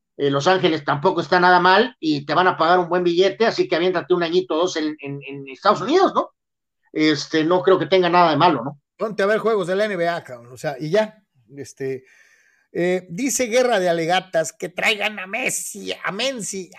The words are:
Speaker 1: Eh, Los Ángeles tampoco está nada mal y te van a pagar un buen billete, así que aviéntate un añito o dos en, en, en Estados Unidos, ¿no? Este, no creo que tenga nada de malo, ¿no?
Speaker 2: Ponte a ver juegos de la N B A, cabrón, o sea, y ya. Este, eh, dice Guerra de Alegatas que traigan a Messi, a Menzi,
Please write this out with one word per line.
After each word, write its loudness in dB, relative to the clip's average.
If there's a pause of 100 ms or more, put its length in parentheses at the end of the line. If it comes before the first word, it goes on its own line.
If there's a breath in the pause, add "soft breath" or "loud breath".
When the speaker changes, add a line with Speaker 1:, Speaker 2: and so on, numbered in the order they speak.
(180)
Speaker 1:
Eh, 0
Los 0
Ángeles 2
tampoco 0
está 0
nada 6
mal 4
y -2
te -4
van 2
a 2
pagar 2
un -2
buen 0
billete, 2
así 0
que -2
aviéntate 0
un 2
añito -2
o 0
dos -2
en, -4
en, -10
en -14
Estados 0
Unidos, 2
¿no? -2 (600)
Este, 0
no 2
creo 4
que -4
tenga 4
nada 6
de 2
malo, 2
¿no? -10 (180)
Speaker 2:
Ponte -4
a 2
ver 2
juegos 0
de -2
la 0
N -4
B 0
A, -4
cabrón, -18
o -20
sea, -8
y -6
ya. 0 (340)
Este, -8 (640 soft breath)
eh, -2
dice -4
Guerra 2
de 0
Alegatas -2
que -10
traigan -4
a -12
Messi, -8 (120)
a -6
Menzi, -6